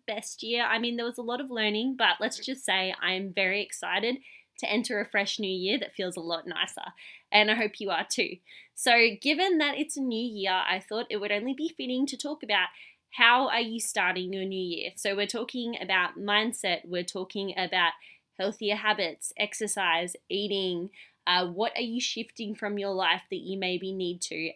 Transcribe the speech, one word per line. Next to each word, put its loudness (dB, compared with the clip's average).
best -6
year. 0
I 2
mean, -2
there -2
was -4
a -6
lot -4
of -8
learning, 0
but 4
let's -2
just -6
say 0
I'm -2
very 2
excited -2
to -2
enter 0
a -4
fresh 0
new -2
year 0
that -8
feels -4
a -6
lot -4
nicer. -6
And 8
I 4
hope 0
you -4
are 0
too. -2
So 6
given 2
that 0
it's -4
a -2
new -2
year, 0
I 0
thought -6
it -2
would -2
only 0
be -4
fitting -2
to -2
talk -6
about 2
how 8
are 2
you -2
starting 0
your -2
new -2
year. -6
So 0
we're 0
talking -4
about 2
mindset, 0
we're -2
talking -4
about 2
healthier 0
habits, 0
exercise, 0
eating, -2
uh, 4
what 0
are -2
you -2
shifting -6
from -4
your -2
life 2
that -4
you -6
maybe -2
need -4
to? -4